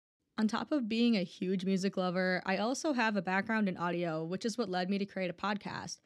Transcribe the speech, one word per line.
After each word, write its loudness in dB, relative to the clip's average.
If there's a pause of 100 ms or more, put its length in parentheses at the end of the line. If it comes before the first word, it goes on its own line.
(360)
On 4
top -2
of 0
being 4
a 2
huge -2
music 0
lover, 2
I 0
also 0
have 2
a 2
background 2
in -2
audio, 0
which -4
is -2
what -2
led 0
me 0
to -2
create -4
a -6
podcast. -6